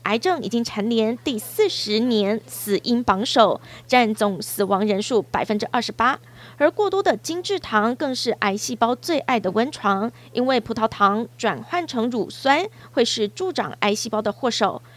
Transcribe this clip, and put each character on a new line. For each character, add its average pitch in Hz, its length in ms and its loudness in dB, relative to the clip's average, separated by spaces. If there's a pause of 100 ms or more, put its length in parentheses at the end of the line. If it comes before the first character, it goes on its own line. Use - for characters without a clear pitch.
癌 214 140 0
症 339 260 0
已 - 40 -4
经 233 160 0
蝉 214 240 -4
联 226 360 2
第 247 160 -2
四 - 280 0
十 208 300 -2
年 220 480 2
死 - 380 -4
因 240 200 0
榜 202 220 0
首， 214 340 4 (280)
占 233 260 4
总 202 260 0
死 - 240 -2
亡 196 220 2
人 202 160 0
数 214 220 0
百 - 200 -2
分 214 140 -2
之 - 140 -4
二 240 100 0
十 - 100 -6
八。 254 260 0 (400)
而 294 120 6
过 403 200 0
多 381 120 0
的 320 160 2
精 339 240 -6
制 370 180 -2
糖 226 360 0
更 262 200 -2
是 240 160 -2
癌 202 240 0
细 233 200 -6
胞 233 180 2
最 269 280 -2
爱 240 180 0
的 185 120 -2
温 233 200 0
床， 202 400 -2 (200)
因 247 140 0
为 262 140 2
葡 226 140 -8
萄 226 140 0
糖 208 480 2
转 165 280 -2
换 349 240 -4
成 240 240 -2
乳 226 180 -2
酸， 285 340 2 (280)
会 247 120 4
是 226 240 0
助 370 240 -4
长 - 280 -4
癌 208 160 2
细 233 120 -6
胞 214 140 -2
的 214 100 -2
祸 240 200 -2
首。 - 300 0 (160)